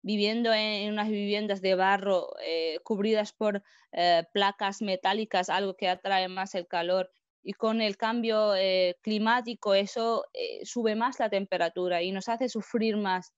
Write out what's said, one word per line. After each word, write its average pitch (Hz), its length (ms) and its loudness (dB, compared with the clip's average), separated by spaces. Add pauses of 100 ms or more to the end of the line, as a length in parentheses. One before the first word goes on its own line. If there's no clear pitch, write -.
viviendo 214 500 0
en, 214 80 4
en 208 320 -2
unas 214 160 -2
viviendas 202 540 -2
de 190 140 2
barro, 190 580 2 (100)
eh, 160 400 -2
cubridas 214 480 0
por, 202 320 -2 (300)
eh, 175 300 4 (100)
placas 202 480 0
metálicas, 190 680 -2
algo 190 280 -2
que 196 100 -2
atrae 185 400 0
más 190 280 -8
el 175 120 -6
calor. 180 460 0 (320)
Y 202 80 -8
con 220 280 0
el 208 140 0
cambio, 220 600 2
eh, 185 460 2
climático, 220 720 0
eso, 226 600 0
eh, - 320 -8
sube 220 300 -2
más 240 240 -2
la 220 100 0
temperatura 180 720 0
y 185 100 -2
nos 190 160 -4
hace 233 220 -2
sufrir 220 480 -2
más. 185 400 -2